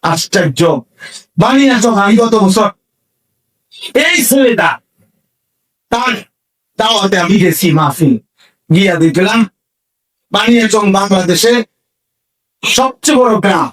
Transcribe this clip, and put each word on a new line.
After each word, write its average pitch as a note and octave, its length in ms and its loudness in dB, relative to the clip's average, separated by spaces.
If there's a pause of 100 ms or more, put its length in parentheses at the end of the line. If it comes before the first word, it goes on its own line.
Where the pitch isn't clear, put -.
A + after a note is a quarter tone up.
আশ্চর্য, E3 800 -2 (560)
বানিয়ে C4 340 2
আছো A#3 180 0
আমি G3+ 260 2
গত A3+ 180 2
বছর G3+ 360 2 (1200)
এই E4 300 0
ছেলেটা, A#3 560 0 (1080)
তার A#3+ 240 -2 (640)
দাওয়াতে G3 400 -2
আমি F#3 200 0
গেছি F3 340 0
মাহফিল, D3 460 0 (560)
গিয়া F#3 220 2
দেখলাম F3+ 540 0 (840)
বানিয়াচং G#3+ 600 0
বাংলাদেশের G3 720 0 (1000)
সবচেয়ে C4 540 -2
বড় A3+ 220 2
গ্রাম F3 320 0